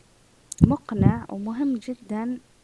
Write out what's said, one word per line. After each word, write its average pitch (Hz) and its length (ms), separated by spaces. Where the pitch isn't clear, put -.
مقنع 226 680
ومهم 226 480
جدًا 233 640